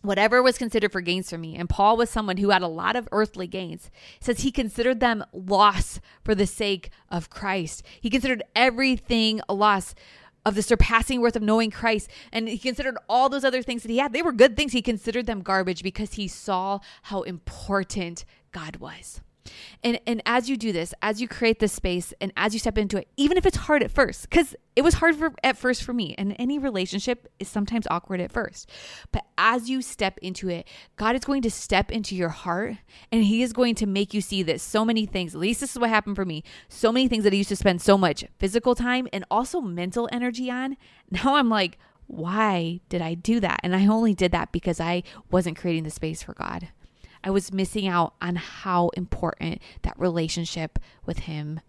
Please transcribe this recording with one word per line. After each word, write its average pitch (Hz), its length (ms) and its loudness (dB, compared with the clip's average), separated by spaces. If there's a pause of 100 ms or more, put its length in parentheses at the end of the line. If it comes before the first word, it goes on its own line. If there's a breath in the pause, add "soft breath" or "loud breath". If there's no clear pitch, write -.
"Whatever 208 400 4
was 254 160 4
considered 214 320 0
for 190 100 -6
gains 180 300 -4
for 165 80 -8
me." 165 160 -10
And 175 140 -8
Paul 208 280 4
was 233 140 2
someone 202 280 -2
who 202 120 2
had 185 120 6
a 180 40 -2
lot 170 300 -2
of 226 160 -6
earthly 202 340 -2
gains. 175 420 -10 (320 loud breath)
It - 40 -18
says 240 160 0
he 262 100 0
considered 233 480 0
them 233 340 2
loss 196 680 4 (240 soft breath)
for 220 100 2
the 196 140 2
sake 202 420 -4 (180 soft breath)
of 170 220 -6
Christ. 190 540 -6 (160 loud breath)
He 226 100 -4
considered 254 320 -2 (140)
everything 233 920 2
a 202 60 -2
loss 202 400 2 (520 loud breath)
of 214 80 0
the 208 80 0
surpassing 240 600 4
worth 233 140 4
of 214 60 -2
knowing 220 280 4
Christ. 220 400 -2 (200 loud breath)
And 226 200 -4
he 220 80 -6
considered 254 400 -4 (100)
all 254 220 4
those 269 140 -2
other 254 180 2
things 240 180 -4
that 220 100 -10
he 233 60 2
had. 269 160 2
They 277 80 -2
were 339 100 2
good 240 280 8
things. 294 140 0
He 240 100 2
considered 226 420 -2
them 208 160 -4
garbage 185 420 0
because 196 300 -6
he 202 160 -6
saw 196 520 -4 (240 loud breath)
how 196 180 -6
important 180 1040 -6 (260 soft breath)
God 160 240 -12
was. - 460 -16 (600 loud breath)
And, 233 240 0
and 233 180 -2
as 233 240 2
you 269 80 0
do 220 160 -2
this, 170 300 -4
as 214 180 -2
you 240 80 -4
create 226 300 2
this 214 160 0
space 175 440 -4
and 196 160 -6
as 208 200 0
you 226 40 -4
step 220 200 -2
into 208 180 0
it, - 120 -4 (100)
even 294 180 4
if 370 80 2
it's 381 140 4
hard 294 240 2
at - 80 -2
first, - 400 0
'cause 330 260 2 (180)
it 247 60 4
was 320 140 6
hard 330 220 4
for, 302 260 -2
at 262 160 2
first 247 240 0
for 254 100 -6
me, 240 240 -2
and 196 220 -4
any 269 200 -2
relationship 233 800 -4
is 196 80 -10
sometimes 220 440 -2
awkward 175 320 -4
at 180 100 -8
first. - 380 -6 (420 loud breath)
But - 140 -4 (100)
as 226 320 2
you 262 140 -2
step - 400 -4
into 185 260 -6
it, 170 180 -6 (300 loud breath)
God 220 180 0
is 262 120 -4
going 277 160 0
to 233 80 0
step - 420 0
into 202 240 -6
your 175 140 -2
heart 190 480 -4 (340 loud breath)
and 226 120 6
he 220 180 4
is 240 100 -2
going 240 220 2
to 220 120 -2
make 196 280 -2
you 208 80 0
see 190 220 -2
that 156 180 -2
so 220 200 0
many 220 220 2
things, 180 300 -4
at 156 80 -6
least 214 180 0
this 277 120 -6
is 254 60 -8
what 233 120 2
happened 208 260 0
for 196 80 -2
me, 160 180 -6 (280 loud breath)
so - 200 2
many 254 160 2
things 220 180 0
that 196 100 6
I - 20 4
used 202 140 0
to 202 60 -2
spend 180 260 2
so 196 160 8
much 175 260 2 (140)
physical 226 360 0
time 247 380 -2
and 196 180 -8
also 240 300 -2
mental 185 500 -4
energy 247 400 -4
on, 262 280 -6 (320 soft breath)
now 262 240 2
I'm 262 160 4
like, 196 260 2 (300 soft breath)
"Why 175 840 -2
did 175 140 -2
I 160 100 -4
do 220 280 0
that?" 190 220 0
And 180 140 2
I 196 100 6
only 220 280 4
did 175 180 2
that 170 200 -2
because 170 280 -2
I 175 220 -2 (280 loud breath)
wasn't 175 280 0
creating 165 240 -2
the 156 80 -8
space 160 320 -8
for - 100 -14
God. - 360 -10 (580 soft breath)
I 190 40 -4
was 190 240 0
missing 190 340 -2
out 175 320 0
on 175 160 -4
how 175 640 0
important - 640 -4 (180 loud breath)
that - 180 -6
relationship 165 800 -2 (280 soft breath)
with 170 140 -6
him 156 480 -8